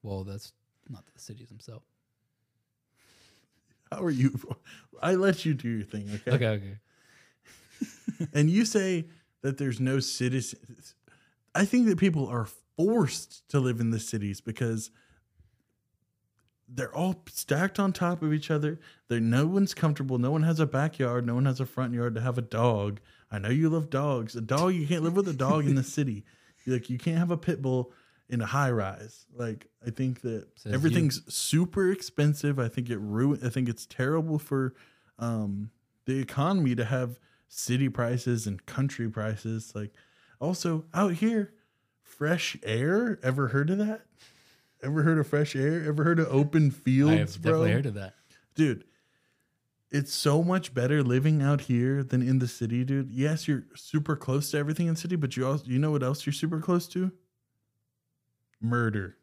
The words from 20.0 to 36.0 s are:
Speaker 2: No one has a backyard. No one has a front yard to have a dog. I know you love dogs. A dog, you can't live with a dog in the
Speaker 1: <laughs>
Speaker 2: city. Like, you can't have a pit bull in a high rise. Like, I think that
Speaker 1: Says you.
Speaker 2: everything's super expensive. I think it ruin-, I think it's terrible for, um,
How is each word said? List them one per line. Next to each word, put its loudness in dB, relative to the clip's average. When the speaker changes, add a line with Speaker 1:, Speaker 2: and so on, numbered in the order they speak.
Speaker 2:
No 0
one 2
has 2
a 4
backyard. 0
No 0
one 2
has 0
a 0
front -4
yard 0
to -4
have 0
a -2
dog. 0
I -6
know -4
you 2
love -2
dogs. -2
A -6
dog, 0
you -2
can't 0
live 0
with 2
a -2
dog 2
in 4
the 2
Speaker 1:
<laughs> -
Speaker 2:
city. -4
Like, -2
you -4
can't -2
have 2
a 0
pit -4
bull -2
in -2
a -2
high 0
rise. -6
Like, -8
I -6
think -4
that -6
Speaker 1:
Says -10
you. -2
Speaker 2:
everything's 2
super 2
expensive. 0
I 0
think -6
it -2
ruin-, 0
I 2
think 0
it's -6
terrible -2
for, -2
um, -4